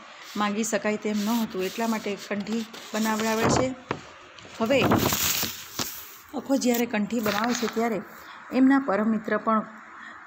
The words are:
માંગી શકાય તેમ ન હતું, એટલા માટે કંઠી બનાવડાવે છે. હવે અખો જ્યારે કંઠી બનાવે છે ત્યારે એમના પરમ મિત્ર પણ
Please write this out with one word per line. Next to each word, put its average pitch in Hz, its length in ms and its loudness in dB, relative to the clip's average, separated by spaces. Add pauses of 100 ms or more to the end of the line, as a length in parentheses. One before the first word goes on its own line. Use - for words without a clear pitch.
(380)
માંગી 208 260 2
શકાય 214 340 0
તેમ 214 200 -2
ન 208 120 0
હતું, 220 340 0
એટલા 226 240 -2
માટે 214 280 -2
કંઠી 208 500 -4 (280)
બનાવડાવે 220 500 2
છે. 254 320 4 (840)
હવે 226 220 4 (1500)
અખો 269 220 0
જ્યારે 240 300 4
કંઠી 226 340 0
બનાવે 214 340 2
છે 226 140 0
ત્યારે 226 340 0 (520)
એમના 262 260 8
પરમ 220 300 2
મિત્ર 214 280 0
પણ 220 280 2 (600)